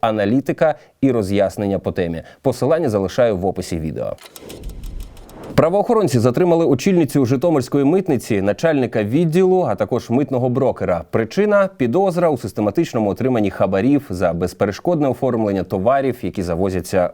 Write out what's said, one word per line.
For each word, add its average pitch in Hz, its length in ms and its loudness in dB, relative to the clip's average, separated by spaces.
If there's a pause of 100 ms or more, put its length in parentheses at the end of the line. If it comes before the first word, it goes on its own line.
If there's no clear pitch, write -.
аналітика 120 720 2 (260)
і 135 100 4
роз'яснення 98 680 0
по 98 120 -4
темі. 85 300 -4 (200)
Посилання 139 480 0
залишаю 104 480 0
в 87 80 -2
описі 90 340 -4
відео. 58 340 -6 (1400)
Правоохоронці 190 640 2
затримали 165 460 2
очільницю 147 600 2
Житомирської 139 600 0
митниці, 143 560 0
начальника 120 640 0
відділу, 175 680 2
а 101 60 -2
також 110 340 -4
митного 127 400 0
брокера. 104 640 0
Причина — 196 680 2
підозра 175 520 2
у 143 80 0
систематичному 110 720 -2
отриманні 110 400 0
хабарів 101 600 2
за 90 240 -2
безперешкодне 120 720 -2
оформлення 113 560 0
товарів, 120 580 0
які 95 200 -4
завозяться 90 720 0